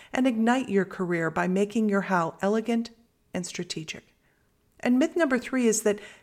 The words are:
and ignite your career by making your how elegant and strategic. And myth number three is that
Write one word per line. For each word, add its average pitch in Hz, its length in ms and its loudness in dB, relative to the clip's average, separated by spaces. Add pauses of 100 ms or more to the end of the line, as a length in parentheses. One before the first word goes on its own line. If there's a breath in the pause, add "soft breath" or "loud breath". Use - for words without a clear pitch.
(140 loud breath)
and 254 120 2
ignite 233 440 2
your 196 160 2
career 170 440 -2
by 175 160 -2
making 208 440 0
your 196 120 2
how 170 380 0
elegant 226 480 0 (460)
and 185 100 -4
strategic. - 720 -10 (680)
And 247 160 4
myth 320 160 2
number 285 240 2
three 247 280 0
is 214 160 2
that 208 180 0 (220 loud breath)